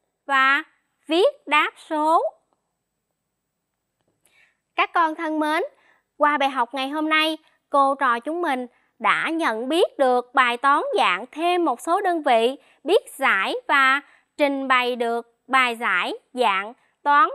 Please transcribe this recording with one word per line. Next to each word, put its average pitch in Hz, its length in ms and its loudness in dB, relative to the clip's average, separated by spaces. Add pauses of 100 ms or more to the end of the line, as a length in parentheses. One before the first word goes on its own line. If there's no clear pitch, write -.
(260)
và 269 360 2 (440)
viết 381 400 0
đáp 302 240 2 (180)
số. 320 340 2 (2500)
Các 392 160 -2
con 320 220 0
thân 311 260 -4
mến, 311 220 -2 (540)
qua 294 220 0
bài 294 100 0
học 262 260 -4
ngày 269 140 -6
hôm 311 200 -4
nay, 311 300 0 (320)
cô 269 240 2
trò 254 260 -2
chúng 330 220 -6
mình 254 240 -4 (320)
đã 190 340 0
nhận 247 360 -4
biết 330 300 0
được 247 360 0
bài 247 220 2
toán 285 260 2 (140)
dạng 196 360 0
thêm 349 320 -2
một 262 160 -2
số 349 200 -2
đơn 349 220 -2
vị, 247 340 2 (280)
biết 359 180 2 (140)
giải 233 400 0 (120)
và 277 320 2 (360)
trình 277 320 -2
bày 247 280 0
được 233 500 -6
bài 247 300 2
giải 220 380 -2 (180)
dạng 214 400 -2 (340)
toán 294 280 4